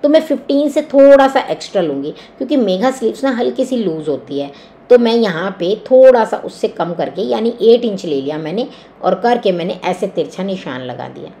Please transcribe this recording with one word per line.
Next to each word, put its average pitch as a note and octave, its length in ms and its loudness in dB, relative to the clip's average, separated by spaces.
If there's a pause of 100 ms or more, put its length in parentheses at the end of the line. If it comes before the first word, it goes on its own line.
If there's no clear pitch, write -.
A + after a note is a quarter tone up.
तो C#4+ 60 0
मैं D#4 120 4
फ़िफ़्टीन C#4+ 480 -2
से D4+ 160 -2
थोड़ा C#4 440 6
सा C4 140 0
extra - 400 -4
लूँगी, C#3+ 280 -4 (280)
क्योंकि B3 180 -2
mega G3+ 340 0
slips A3+ 340 -4
ना C4+ 80 0
हल्की B3 320 -2
सी C4 120 -6
loose D#3+ 320 -4
होती C#3 320 -6
है। C#3 100 -8 (400)
तो B3 80 8
मैं A#3 160 2
यहाँ F#3+ 380 0
पे F#3 220 -2 (120)
थोड़ा B3+ 380 8
सा - 140 -6
उससे - 320 -6
कम F3 240 -6
करके, E3+ 280 -6
यानी A#3 400 -2
eight A#3 220 6
inch G3 200 -6
ले D3 160 -4
लिया D3 180 -6
मैंने E3+ 280 -6 (360)
और F#3 140 0
करके A#3+ 360 0
मैंने F3 320 -4
ऐसे F#3 240 -4
तिरछा F3 340 -8
निशान F3 400 -8
लगा B2 260 -12
दिया। C#3 220 -16 (100)